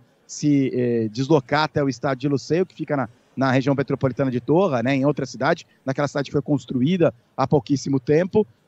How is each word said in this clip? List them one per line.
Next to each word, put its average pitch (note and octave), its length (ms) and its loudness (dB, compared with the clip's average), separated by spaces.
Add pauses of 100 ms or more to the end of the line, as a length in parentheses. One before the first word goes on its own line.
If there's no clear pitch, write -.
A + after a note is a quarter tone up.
(280)
se, C#3 460 2
eh, A#2+ 360 0
deslocar C#3 540 0
até D3+ 200 -2
o C#3 60 -2
estádio C3+ 320 -4
de D3 80 -2
Luceio, D3+ 360 -2
que - 80 -14
fica D#3 220 -6
na, B2+ 140 -2 (260)
na C3+ 160 0
região C3 240 2
metropolitana C3+ 560 -2
de A#2+ 80 -2
Doha, D3+ 420 2
né, C3 140 0
em C3+ 100 0
outra C#3+ 200 0
cidade, C3+ 420 -4 (180)
naquela C#3 220 -2
cidade C#3+ 200 -4
que - 40 -18
foi D3 100 -2
construída C#3+ 720 0 (220)
há C3 100 0
pouquíssimo C#3 540 0
tempo, F3+ 480 2 (200)